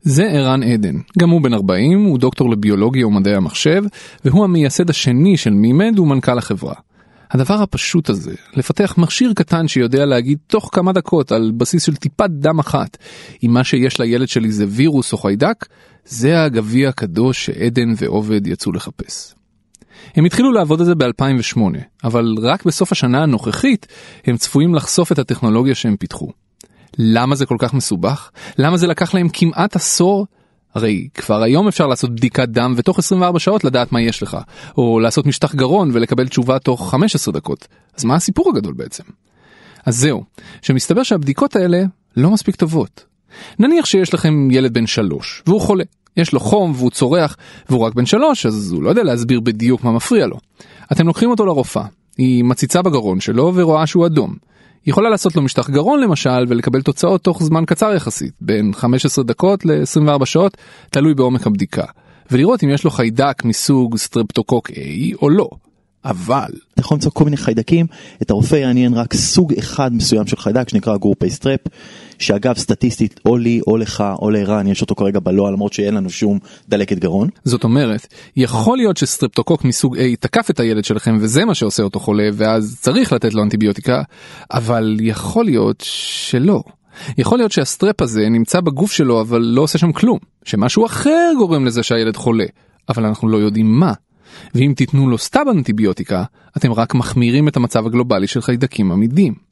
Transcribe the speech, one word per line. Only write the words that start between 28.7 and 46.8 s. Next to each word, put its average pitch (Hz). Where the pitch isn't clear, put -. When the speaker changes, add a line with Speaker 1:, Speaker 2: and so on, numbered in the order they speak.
Speaker 1:
זה 170
לקח 170
להם 180
כמעט 170
עשור? 196
הרי 107
כבר 110
היום 147
אפשר 170
לעשות 123
בדיקת 123
דם 120
ותוך 175
עשרים 185
וארבע 175
שעות 208
לדעת 127
מה 120
יש 113
לך, 95
או 117
לעשות 117
משטח 143
גרון 147
ולקבל 120
תשובה 131
תוך 120
חמש 175
עשרה 110
דקות. 73
אז -
מה 151
הסיפור 311
הגדול 208
בעצם? -
אז 117
זהו, 131
שמסתבר 170
שהבדיקות 165
האלה 180
לא 139
מספיק 208
טובות. 160
נניח 302
שיש 185
לכם 151
ילד 131
בן 117
שלוש, -
והוא 190
חולה. 190
יש 165
לו 131
חום 196
והוא 127